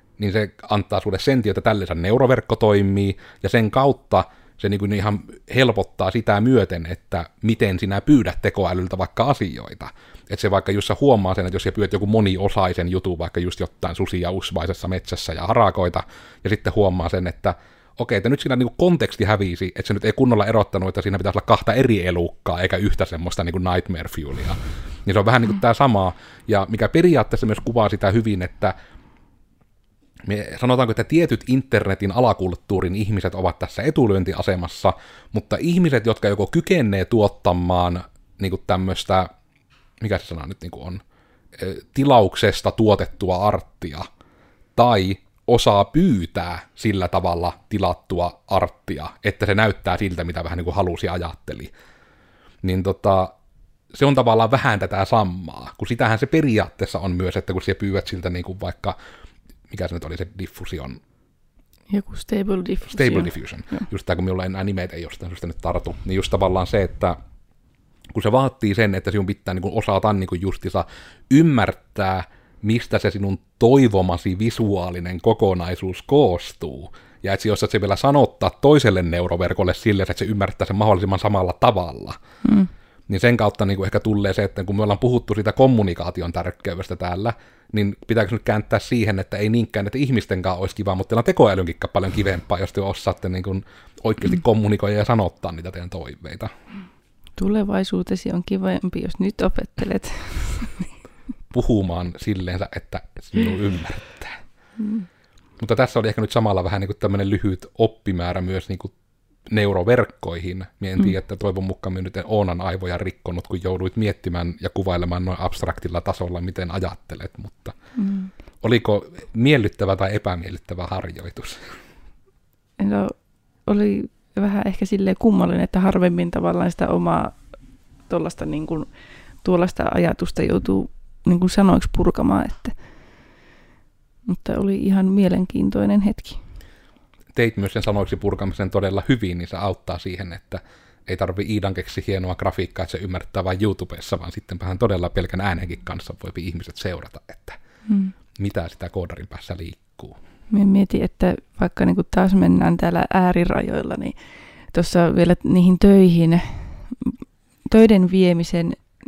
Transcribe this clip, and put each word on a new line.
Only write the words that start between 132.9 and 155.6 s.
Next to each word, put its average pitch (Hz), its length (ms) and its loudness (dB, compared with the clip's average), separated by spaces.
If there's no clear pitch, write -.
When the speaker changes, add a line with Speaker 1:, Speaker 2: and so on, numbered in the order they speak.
Speaker 2:
mutta - 340 -4
oli 196 160 0
ihan 190 300 2
mielenkiintoinen 202 920 2
hetki. - 380 -2
Speaker 1:
Teit 117 220 0
myös 101 160 -2
sen 107 100 -2
sanoiksi 101 340 0
purkamisen 98 540 -4
todella 98 380 0
hyvin, 98 300 0
niin 87 100 -8
se - 80 -10
auttaa - 420 -6
siihen, 90 340 -10
että - 280 -12
ei 92 80 -4
tarvi 92 260 -2
Iidan 98 320 -2
keksi 92 320 -8
hienoa 92 280 -2
grafiikkaa, - 480 -4
että - 160 -6
se 95 60 -10
ymmärtää 92 400 -6
vain 95 180 -2
YouTubessa, 92 560 -4
vaan 85 140 -10
sitten - 280 -12
vähän 92 180 -6
todella 92 320 0
pelkän 92 300 -4
äänenkin 90 440 -4
kanssa - 380 -12
voi 92 140 -12
ihmiset 87 400 -10
seurata, - 520 -10
että - 240 -20
Speaker 2:
Mm. 196 240 2
Speaker 1:
mitä 98 300 -4
sitä - 200 -14
koodarin 87 380 -8
päässä - 320 -12
liikkuu. - 580 -18
Speaker 2:
Mie 202 140 4
mietin, 196 380 4
että - 320 0
vaikka 175 240 0
niinku 180 260 4
taas 185 240 4
mennään 175 420 6
täällä 175 280 0
äärirajoilla, 180 840 2
niin - 140 -8
tuossa 170 400 2
vielä 175 300 4
niihin 180 340 6